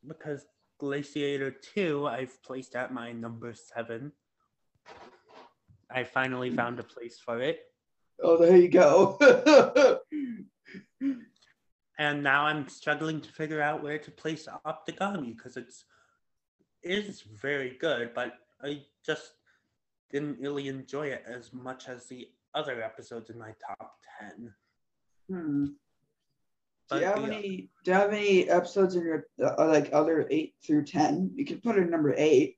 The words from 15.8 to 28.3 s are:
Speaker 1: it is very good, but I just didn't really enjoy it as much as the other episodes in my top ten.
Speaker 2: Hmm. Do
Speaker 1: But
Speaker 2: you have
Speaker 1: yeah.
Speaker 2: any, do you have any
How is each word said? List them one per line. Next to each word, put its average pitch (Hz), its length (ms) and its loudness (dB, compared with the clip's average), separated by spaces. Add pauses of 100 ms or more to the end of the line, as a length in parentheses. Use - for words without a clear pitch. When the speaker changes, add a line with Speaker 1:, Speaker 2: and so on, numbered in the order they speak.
Speaker 1:
it 202 240 -6
is - 160 -16
very 127 560 -8
good, 120 380 -4
but 120 240 -8 (240)
I 143 200 -10 (220)
just - 280 -8 (760)
didn't 143 300 -6
really 139 280 -8
enjoy 135 420 -10
it 123 180 -10
as 117 260 -18
much 127 340 -16
as 123 200 -18
the 127 200 -18 (280)
other 139 260 -8
episodes 113 480 -14
in 113 80 -16
my 110 160 -18 (140)
top 107 320 -18 (180)
ten. - 340 -20 (800)
Speaker 2:
Hmm. 151 360 -4
Do 143 100 -10 (1120)
Speaker 1:
But 139 120 -4
Speaker 2:
you 170 40 0
have 208 160 -2
Speaker 1:
yeah. 220 60 -6
Speaker 2:
any, 196 420 -10 (140)
do 180 80 -2
you - 20 4
have 202 200 2
any 202 360 2